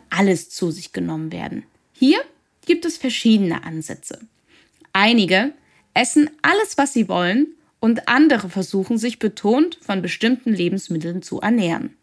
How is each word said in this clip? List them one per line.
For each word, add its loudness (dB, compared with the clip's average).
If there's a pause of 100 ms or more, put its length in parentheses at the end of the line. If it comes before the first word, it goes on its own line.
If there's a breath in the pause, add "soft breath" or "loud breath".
(100)
alles 0
zu -4
sich -14
genommen -6
werden. -10 (280)
Hier 2 (480)
gibt 0
es -4
verschiedene 2
Ansätze. -12 (760 soft breath)
Einige 2 (420 soft breath)
essen 2 (140)
alles, 0
was 0
sie 0
wollen, 0 (320 soft breath)
und 0
andere 4
versuchen, -2
sich -4
betont 0
von -4
bestimmten -2
Lebensmitteln -2
zu -10
ernähren. -2